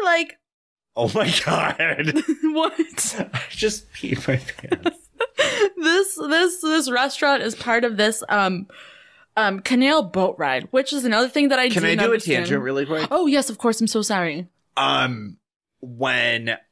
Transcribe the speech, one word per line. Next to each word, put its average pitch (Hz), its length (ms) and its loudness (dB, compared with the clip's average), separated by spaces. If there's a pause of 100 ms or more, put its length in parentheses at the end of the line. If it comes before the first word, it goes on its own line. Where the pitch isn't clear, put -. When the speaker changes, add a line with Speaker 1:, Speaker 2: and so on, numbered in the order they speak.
Speaker 1:
like, 339 340 0 (560)
Speaker 2:
Oh 117 180 0
my 196 180 2 (140)
God. 160 680 0 (140)
Speaker 1:
<laughs> 311 160 -4 (100)
What? 311 800 -2
Speaker 2:
I 127 160 -6
just - 440 -4
peed - 340 -6
my 131 100 0
pants. - 640 -6
Speaker 1:
<laughs> - 60 -20 (680)
This, 349 380 2
this, 320 460 0
this 311 280 0
restaurant 269 540 0
is 220 120 -6
part 233 280 0
of 233 140 -2
this, 214 320 0
um, 196 380 0 (680)
um, 196 240 0
canal 269 440 2
boat 185 360 0
ride, 131 320 0
which 269 220 0
is 277 100 -4
another 240 240 2
thing 285 220 2
that 262 100 4
I 247 100 2
Speaker 2:
Can 190 140 2
I 165 60 2
Speaker 1:
didn't 165 100 2
Speaker 2:
do 214 60 2
a - 40 4
Speaker 1:
understand. 175 360 0
Speaker 2:
tangent 135 180 0
really 139 220 -2
quick? 156 260 -2
Speaker 1:
Oh, 330 140 2
yes, 277 240 2
of 220 80 -8
course. 226 240 0
I'm 226 60 4
so 214 140 0
sorry. 175 460 -2 (300)
Speaker 2:
Um, 127 600 -2 (440)
when 120 760 -2 (140)